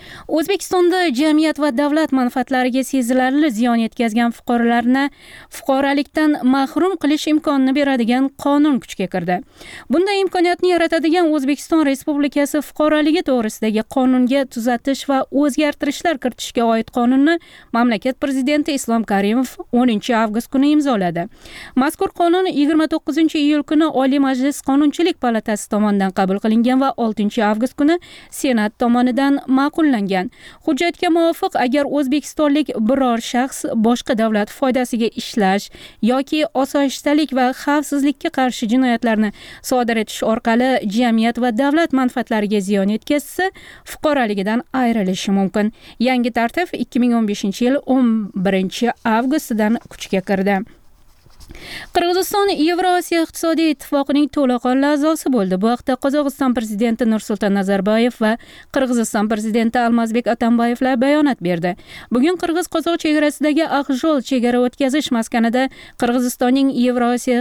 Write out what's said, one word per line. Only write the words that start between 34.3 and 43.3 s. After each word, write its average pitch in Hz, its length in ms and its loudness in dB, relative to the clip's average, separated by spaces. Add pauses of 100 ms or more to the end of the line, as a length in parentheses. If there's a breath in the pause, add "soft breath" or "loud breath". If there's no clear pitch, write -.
foydasiga 247 580 -2 (140)
ishlash 196 480 0 (320 loud breath)
yoki 269 420 0 (100)
osoyishtalik 285 800 0
va 254 280 2
xavfsizlikka 285 760 0
qarshi 254 360 -2
jinoyatlarni 233 580 2 (320 loud breath)
sodir 233 400 0
etish - 200 -8
orqali 226 460 0 (280)
jamiyat 233 420 0
va 247 180 0
davlat 285 360 0
manfaatlariga 220 640 -2
ziyon 196 360 0
yetkazsa, 294 560 -4 (340 loud breath)